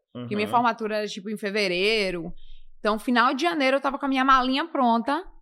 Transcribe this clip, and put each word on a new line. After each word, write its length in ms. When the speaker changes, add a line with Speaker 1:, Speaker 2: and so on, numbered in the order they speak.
Speaker 1:
Porque 240
minha 120
Speaker 2:
Uhum. 60
Speaker 1:
formatura 440
era, 100
tipo, 220
em 80
fevereiro. 960
Então, 200
final 340
de 100
janeiro, 340
eu 40
tava 160
com 80
a 40
minha 160
malinha 420
pronta. 560